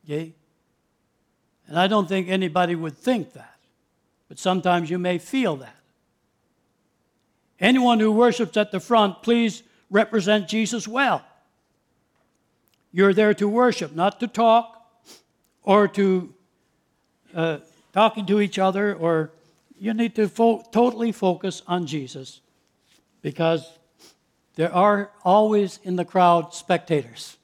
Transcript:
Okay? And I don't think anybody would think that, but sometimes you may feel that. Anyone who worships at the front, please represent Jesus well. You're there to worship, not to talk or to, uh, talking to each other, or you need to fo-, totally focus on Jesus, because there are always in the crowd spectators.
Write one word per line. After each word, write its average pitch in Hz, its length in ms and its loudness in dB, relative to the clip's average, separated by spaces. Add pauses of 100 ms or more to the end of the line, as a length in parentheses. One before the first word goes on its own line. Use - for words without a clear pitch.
Okay? 160 280 -10 (1300)
And 156 120 -4
I 190 80 2
don't 202 200 0
think 185 220 -4
anybody 180 460 -2
would 160 200 -8
think 240 380 -4
that, - 240 -20 (720)
but 139 100 -20
sometimes 180 520 -2
you 180 100 -4
may 180 180 -4
feel 214 380 -4
that. 131 200 -18 (1800)
Anyone 240 400 2
who 214 120 2
worships 233 460 0
at 208 140 -2
the 190 80 -6
front, 208 440 0
please 233 400 0 (260)
represent 208 580 0
Jesus 220 400 -4
well. 226 360 -2 (1700)
You're 190 220 2
there 208 220 4
to 208 120 -2
worship, 208 480 0
not 185 240 -2
to 240 80 -6
talk 226 580 0 (760)
or 202 260 4
to, 190 460 -2 (1000)
uh, 165 260 -4 (340)
talking 220 320 0
to 202 160 2
each 196 180 -4
other, 196 340 -2
or 160 380 -2 (480)
you 220 140 -6
need 226 220 -4
to 214 120 0
fo-, 226 440 0
totally 233 400 0
focus - 540 -4
on 180 200 -4
Jesus, 135 560 -12 (800)
because 165 560 -2 (800)
there 170 180 -2
are 202 380 2 (120)
always 208 600 2
in 180 120 -4
the 175 100 -4
crowd 175 480 2
spectators. 151 920 -4